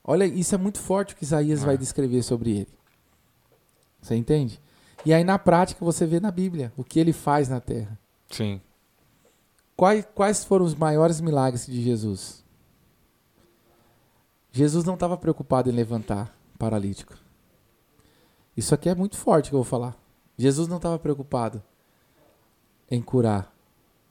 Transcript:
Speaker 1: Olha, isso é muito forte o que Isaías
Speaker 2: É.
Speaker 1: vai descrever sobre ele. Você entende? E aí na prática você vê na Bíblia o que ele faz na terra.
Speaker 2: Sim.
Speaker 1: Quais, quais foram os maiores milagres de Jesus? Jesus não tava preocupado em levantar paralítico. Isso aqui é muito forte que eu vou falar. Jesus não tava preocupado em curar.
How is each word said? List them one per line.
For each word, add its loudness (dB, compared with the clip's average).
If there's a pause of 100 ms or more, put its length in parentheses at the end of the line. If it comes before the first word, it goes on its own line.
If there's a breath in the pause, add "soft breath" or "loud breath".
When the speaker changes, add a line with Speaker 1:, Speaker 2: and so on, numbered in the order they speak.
Speaker 1:
Olha, 2
isso -2
é 0
muito -2
forte -4
o -20
que -10
Isaías 0
Speaker 2:
É. 0
Speaker 1:
vai 2
descrever -2
sobre -2
ele. -2 (1300)
Você -6
entende? 0 (440 soft breath)
E 6
aí 6
na 2
prática 2
você 0
vê 0
na -2
Bíblia -4
o -8
que 0
ele 4
faz 0
na -2
terra. -8 (320)
Speaker 2:
Sim. -4 (1120)
Speaker 1:
Quais, 4
quais 0
foram 2
os 0
maiores 2
milagres 0
de -4
Jesus? -2 (2000 soft breath)
Jesus 2
não -2
tava -2
preocupado 0
em 0
levantar -4 (240)
paralítico. -4 (1400 soft breath)
Isso 0
aqui -2
é 0
muito -4
forte 2
que -6
eu 4
vou 0
falar. -6 (400)
Jesus 2
não -6
tava -4
preocupado -4 (1300 soft breath)
em -2
curar. 0 (580)